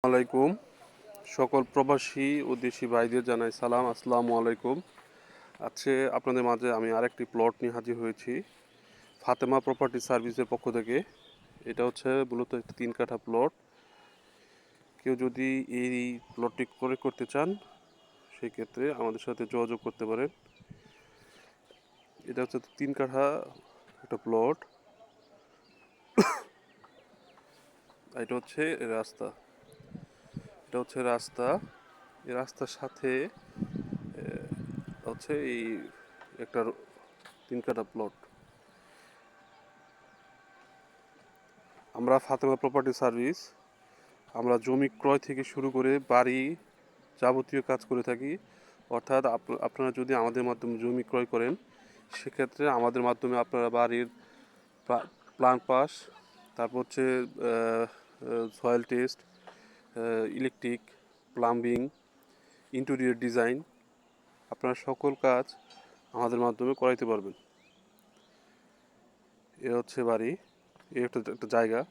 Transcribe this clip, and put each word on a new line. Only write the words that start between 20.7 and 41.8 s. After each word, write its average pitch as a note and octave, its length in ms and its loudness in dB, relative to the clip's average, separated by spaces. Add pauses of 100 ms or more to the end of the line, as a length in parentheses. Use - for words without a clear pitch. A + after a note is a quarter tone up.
এটা B2+ 160 -6
হচ্ছে B2+ 180 -4 (180)
তিন C#3 160 -2
কাঠা C3+ 500 0 (600)
একটা - 140 -6
প্লট। A2+ 400 2 (3500)
এটা B2 200 -6
হচ্ছে D3+ 440 -4
রাস্তা, A2 520 -6 (1400)
এটা B2 120 -4
হচ্ছে B2 240 -6
রাস্তা। B2 560 0 (640)
এই B2+ 80 -8
রাস্তার C3 340 -6
সাথে, C3 560 -4
এ, F3+ 40 -6 (1800)
হচ্ছে D3 340 -6
এই A#2 380 -4 (600)
একটা A#2 240 -2
র-, A#2 100 -2 (760)
তিন B2 120 -4
কাঠা A#2 220 -2
প্লট। A2 280 -6 (3750)